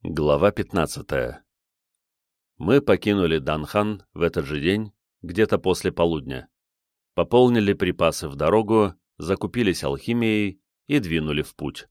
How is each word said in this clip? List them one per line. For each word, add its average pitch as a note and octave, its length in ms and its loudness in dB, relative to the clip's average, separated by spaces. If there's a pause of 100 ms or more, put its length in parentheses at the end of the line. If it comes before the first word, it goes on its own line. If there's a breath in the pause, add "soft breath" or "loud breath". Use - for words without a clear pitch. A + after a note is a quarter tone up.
Глава D#2 480 2
пятнадцатая. D2 920 -4 (1120)
Мы A#2 240 4
покинули F#2+ 560 2
Данхан D#2 640 -2 (120)
в E2 80 -4
этот E2 240 -2
же D2 120 -6
день, G#2 360 -2 (260)
где-то F#2 380 0
после F2+ 340 -2
полудня. C#2+ 560 -2 (640)
Пополнили A#2 640 4
припасы F2 520 -2
в C#2 80 -10
дорогу, G2+ 600 2 (240)
закупились F#2 680 -2
алхимией G#2+ 760 -2 (240)
и C#3+ 140 0
двинули D#2 420 -2
в - 120 -10
путь. - 360 -10